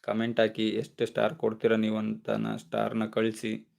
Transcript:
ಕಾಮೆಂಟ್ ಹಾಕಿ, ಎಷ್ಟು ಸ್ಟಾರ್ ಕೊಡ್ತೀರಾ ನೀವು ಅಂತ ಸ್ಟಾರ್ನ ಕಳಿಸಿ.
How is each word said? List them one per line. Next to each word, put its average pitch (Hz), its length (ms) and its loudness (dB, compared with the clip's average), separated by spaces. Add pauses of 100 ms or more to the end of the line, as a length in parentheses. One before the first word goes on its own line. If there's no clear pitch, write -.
ಕಾಮೆಂಟ್ 113 380 0
ಹಾಕಿ, 110 300 2
ಎಷ್ಟು 117 360 -2
ಸ್ಟಾರ್ 110 300 0
ಕೊಡ್ತೀರಾ 110 400 2
ನೀವು 110 220 0
ಅಂತ 107 320 -4 (280)
ಸ್ಟಾರ್ನ 110 480 -2
ಕಳಿಸಿ. 110 640 -2 (120)